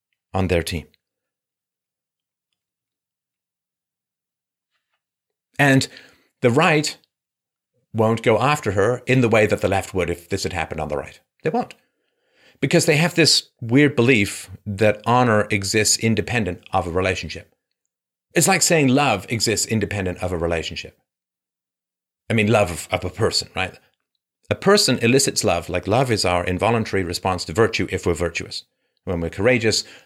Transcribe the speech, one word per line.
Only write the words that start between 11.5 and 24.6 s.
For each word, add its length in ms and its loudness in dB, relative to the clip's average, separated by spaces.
won't. 240 -6
Because 260 2
they 100 4
have 180 0
this 360 2
weird 340 4
belief 560 2
that 400 0
honor 460 2
exists 480 0
independent 640 -2
of 140 0
a 40 -6
relationship. 640 -4
It's 140 2
like 140 0
saying 260 2
love 400 0
exists 380 -2
independent 560 -4
of 100 -4
a 60 -4
relationship. 600 -6
I 40 -2
mean, 140 2
love 220 2
of, 200 -12
of 140 -4
a 100 -8
person, 400 -2
right? 240 -6
A 40 -2
person 440 2